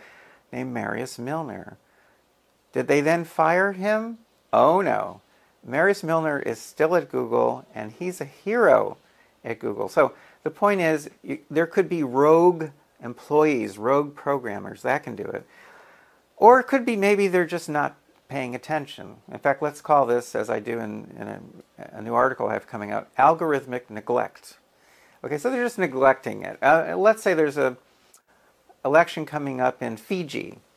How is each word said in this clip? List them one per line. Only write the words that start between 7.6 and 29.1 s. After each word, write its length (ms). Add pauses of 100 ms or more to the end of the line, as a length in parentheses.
and 200
he's 260
a 60
hero 720 (480)
at 140
Google. 280
So 260 (300)
the 80
point 300
is, 280 (140)
you, 160 (100)
there 180
could 200
be 160
rogue 640 (320)
employees, 760
rogue 380
programmers, 640
that 220
can 120
do 80
it. 220 (880)
Or 240
it 60
could 200
be 100
maybe 320
they're 180
just 240
not 260 (340)
paying 260
attention. 640 (140)
In 80
fact, 220
let's 200
call 240
this, 300
as 140
I 100
do 200
in, 380
in 100
a, 680
a 40
new 120
article 340
I 60
have 140
coming 240
out, 240
algorithmic 760
neglect. 680 (680)
Okay, 140
so 120
they're 140
just 160
neglecting 640
it. 180
Uh, 360
let's 260
say 100
there's 240
a 200 (1080)
election 420